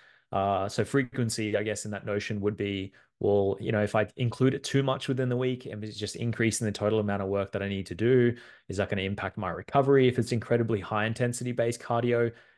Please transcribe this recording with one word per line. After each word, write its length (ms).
Uh, 340
so 160
frequency, 720
I 80
guess, 220
in 60
that 140
notion 360
would 160
be, 340
well, 400
you 120
know, 100
if 140
I 100
include 360
it 100
too 200
much 240
within 200
the 80
week 300
and 180
it's 140
just 180
increasing 500
the 60
total 280
amount 240
of 60
work 240
that 100
I 40
need 200
to 80
do, 400
is 80
that 140
gonna 100
impact 380
my 100
recovery? 580
If 120
it's 120
incredibly 480
high 280
intensity 440
based 300
cardio, 500